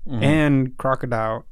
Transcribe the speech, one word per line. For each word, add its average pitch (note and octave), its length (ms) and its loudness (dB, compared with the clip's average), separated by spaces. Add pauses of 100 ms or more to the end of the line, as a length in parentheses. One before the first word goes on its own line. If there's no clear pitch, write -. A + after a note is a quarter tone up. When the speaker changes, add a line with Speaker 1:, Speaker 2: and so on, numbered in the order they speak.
Speaker 1:
Mm-hmm. B2 180 -4
Speaker 2:
and C#3 540 2
Crocodile A#2 760 -2